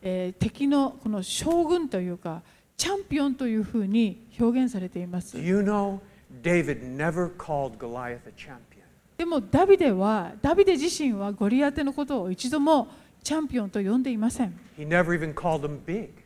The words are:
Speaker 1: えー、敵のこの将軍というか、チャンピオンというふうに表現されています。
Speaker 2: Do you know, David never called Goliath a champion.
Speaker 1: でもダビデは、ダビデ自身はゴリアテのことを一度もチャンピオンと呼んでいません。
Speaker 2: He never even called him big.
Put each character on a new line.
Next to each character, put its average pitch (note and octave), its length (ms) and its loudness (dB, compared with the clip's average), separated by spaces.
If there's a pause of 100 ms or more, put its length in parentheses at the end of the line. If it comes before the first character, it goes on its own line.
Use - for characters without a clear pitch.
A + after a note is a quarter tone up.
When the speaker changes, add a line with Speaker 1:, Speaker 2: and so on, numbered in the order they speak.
Speaker 1:
え F#3 340 -4
ー、 - 60 -2
敵 C#4 240 -2
の C#4 340 2
こ - 80 -4
の G#3 140 -2
将 E4+ 420 0
軍 E4 240 0
と G3 120 -2
い F3+ 100 -4
う F3 80 -8
か、 E3+ 240 -10 (340)
チ - 120 -2
ャ G4 80 0
ン G4 80 -6
ピ D4 160 -2
オ C#4+ 80 2
ン C4 60 -2
と B3+ 120 -4
い A3+ 100 0
う A3 60 0
ふ G#3 160 -4
う G3+ 80 0
に G#3 400 0 (120)
表 A#3+ 260 2
現 B3 80 -2
さ G3+ 80 -4
れ F#3 80 -8
て - 120 -8
い F3+ 60 -6
ま F3+ 140 -6
す。 - 160 -12
Speaker 2:
Do - 60 -8
you F#3 180 2
know, G3+ 400 0 (420)
David C#3 540 0
never E3 400 0
called C#3 400 -4
Goliath A#2+ 500 -10
a A2+ 100 -20
champion. C3 220 -18 (580)
Speaker 1:
で E4+ 80 -4
も E4+ 160 0
ダ C#4 260 4
ビ G4 100 10
デ D4+ 160 4
は、 F#3+ 400 0 (100)
ダ D4 120 2
ビ G4 100 8
デ G4 80 6
自 D4 140 0 (160)
身 C4+ 100 0
は G3+ 200 -4
ゴ G3+ 160 0
リ B3+ 160 4
ア C#4+ 80 2
テ D4+ 120 -2
の C#4 80 -2
こ D4 140 -4
と C4 160 -2
を F3+ 80 -4
一 G#3+ 200 -4
度 D4+ 80 0
も C#4+ 300 4 (340)
チ - 120 -2
ャ D#4+ 60 0
ン D4 80 -4
ピ B3 120 -2
オ G#3 60 -4
ン F#3 40 -8
と G#3 100 -4
呼 G3+ 180 2
ん C4 40 2
で C4 80 -2
い A#3 60 -2
ま A3 140 0
せ B3 140 -4
ん。 F3 140 -8 (180)
Speaker 2:
He D3+ 100 -10
never F3 200 4
even D#3+ 280 -2
called D#3+ 260 -2
him D3 240 -6
big. F#3 260 -6 (160)